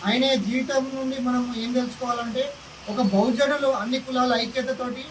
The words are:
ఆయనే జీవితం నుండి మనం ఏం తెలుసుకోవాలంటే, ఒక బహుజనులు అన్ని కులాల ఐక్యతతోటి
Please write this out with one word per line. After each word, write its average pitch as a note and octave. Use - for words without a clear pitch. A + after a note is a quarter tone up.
ఆయనే B3+
జీవితం C4
నుండి C4
మనం B3
ఏం A#3
తెలుసుకోవాలంటే, A#3+
ఒక G#3+
బహుజనులు B3+
అన్ని B3
కులాల B3+
ఐక్యతతోటి B3